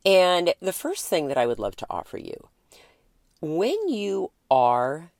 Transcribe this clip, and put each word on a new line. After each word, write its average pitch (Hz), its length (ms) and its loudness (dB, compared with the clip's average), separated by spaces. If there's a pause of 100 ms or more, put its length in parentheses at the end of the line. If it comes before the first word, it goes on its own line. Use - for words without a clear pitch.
And 180 560 4
the 185 140 -4
first - 320 -6
thing 156 220 0
that 135 100 -2
I 120 80 2
would 117 120 -2
love 101 180 -4
to - 120 -12
offer - 300 -10
you, - 320 -14 (880)
when 226 480 -2
you 202 420 -4 (200)
are 127 680 2